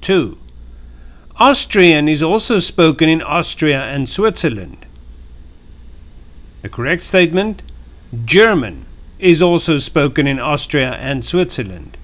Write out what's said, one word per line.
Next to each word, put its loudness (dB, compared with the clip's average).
Two, 0
Austrian 4
is 0
also 0
spoken 2
in 2
Austria -2
and -4
Switzerland. -4
The -12
correct -4
statement, 0
German 2
is 4
also 2
spoken 0
in -2
Austria -2
and -6
Switzerland. -4